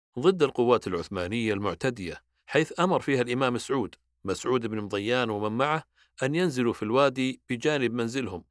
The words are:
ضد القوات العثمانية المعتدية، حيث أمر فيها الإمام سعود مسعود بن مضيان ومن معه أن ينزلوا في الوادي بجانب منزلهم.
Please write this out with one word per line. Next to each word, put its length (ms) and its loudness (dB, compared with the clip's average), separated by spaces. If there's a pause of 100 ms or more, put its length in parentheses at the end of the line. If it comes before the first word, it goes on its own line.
(180)
ضد 240 2
القوات 440 4
العثمانية 640 -2
المعتدية، 720 -4 (240)
حيث 340 0
أمر 200 4
فيها 220 2
الإمام 360 0
سعود 360 -2 (300)
مسعود 420 -2
بن 140 -6
مضيان 500 0
ومن 280 -2
معه 260 0 (380)
أن 120 0
ينزلوا 380 2
في 100 -10
الوادي 680 2
بجانب 440 0
منزلهم. 580 -4